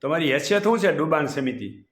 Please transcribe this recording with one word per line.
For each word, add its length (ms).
તમારી 320
હેસિયત 300
શું 160
છે 180
ડૂબાણ 280
સમિતિ? 680